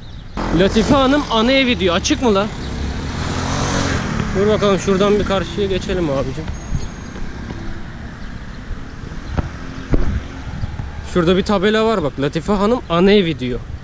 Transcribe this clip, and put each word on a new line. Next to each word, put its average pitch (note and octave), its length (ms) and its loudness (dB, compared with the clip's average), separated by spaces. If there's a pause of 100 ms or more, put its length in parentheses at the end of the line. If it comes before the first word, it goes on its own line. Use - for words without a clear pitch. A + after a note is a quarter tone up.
(580)
Latife G3 360 4
Hanım C#4 360 4
ana A3+ 220 4
evi B3 280 2
diyor. F3 140 2
Açık G3 280 0
mı A3+ 120 4
la? G3 120 2 (1900)
Dur G3 100 4
bakalım G3+ 320 4
şuradan G3 400 4
bir F#3+ 60 2
karşıya G3 420 -2
geçelim F#3 440 0
abicim. C3+ 340 -2 (4000)
Şurada F3+ 220 4
bir G3 60 2
tabela G#3+ 440 2
var G#3+ 160 2
bak. C3+ 180 -2
Latife D3+ 320 0
Hanım A3 280 2 (100)
ana F3 200 6
evi E3+ 280 4
diyor. B2 220 -4 (240)